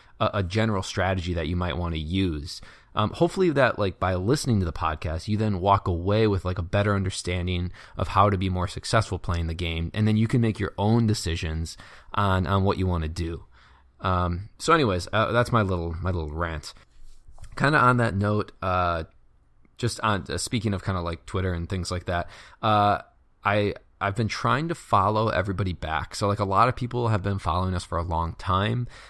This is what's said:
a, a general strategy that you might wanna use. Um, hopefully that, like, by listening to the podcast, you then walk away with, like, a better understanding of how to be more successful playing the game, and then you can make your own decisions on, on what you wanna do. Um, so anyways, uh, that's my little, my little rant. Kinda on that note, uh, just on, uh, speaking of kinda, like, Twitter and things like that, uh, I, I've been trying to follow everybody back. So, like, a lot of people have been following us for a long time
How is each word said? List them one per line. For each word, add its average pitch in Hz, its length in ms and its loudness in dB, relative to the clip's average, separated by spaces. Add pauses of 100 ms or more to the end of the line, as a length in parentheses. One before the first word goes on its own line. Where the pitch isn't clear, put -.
(200)
a, 110 160 2
a 101 80 0
general 101 400 0
strategy 92 500 -2
that 82 140 -2
you 87 80 0
might 87 220 -2
wanna 85 180 -2
use. 78 640 -2 (360)
Um, 104 140 0
hopefully 175 400 2
that, 135 300 4
like, 98 200 0
by 92 140 0
listening 107 460 2
to 90 80 0
the 82 40 -4
podcast, 78 560 -4
you 104 80 0
then 107 240 0
walk 95 280 4
away 101 400 2
with, 98 180 0
like, 92 140 -2
a - 20 -2
better 101 320 2
understanding 90 800 -2 (260)
of - 120 -2
how 101 200 6
to 98 80 2
be 95 120 0
more 90 180 0
successful - 500 -2
playing 85 300 -2
the 82 80 -4
game, 82 400 -4
and 107 120 2
then 110 80 4
you 110 120 4
can 123 140 2
make 110 180 0
your 90 180 -4
own 113 300 4
decisions 82 680 -2 (380)
on, 95 320 2
on 98 180 2
what 98 140 2
you 92 80 0
wanna 85 220 0
do. 82 380 -8 (560)
Um, 90 480 -2 (100)
so - 140 2
anyways, 107 380 2
uh, 104 200 2
that's 120 200 2
my 113 120 4
little, 85 400 -2
my 92 80 0
little 80 180 -2
rant. 80 460 -6 (840)
Kinda 143 220 4
on 123 180 6
that 117 160 2
note, 104 380 0 (100)
uh, 87 440 0 (720)
just - 220 -2
on, 104 280 0
uh, 76 80 -4
speaking 104 380 -2
of 90 80 -6
kinda, 95 180 -2
like, 85 240 -6
Twitter 92 260 -2
and 85 160 -4
things 90 220 -4
like 90 160 -6
that, 87 240 -2 (320)
uh, 104 380 4 (440)
I, 104 300 2 (280)
I've 98 160 -2
been 110 100 0
trying 127 400 -2
to 170 80 -4
follow 107 540 2
everybody 98 420 -2
back. 78 420 -6
So, 107 140 -2
like, 101 120 0
a 104 60 -2
lot 98 220 4
of 127 80 0
people 120 320 -4
have 107 160 0
been 101 160 0
following 92 340 0
us 90 120 -4
for - 120 -4
a 85 60 0
long 82 340 -4
time 107 480 0 (240)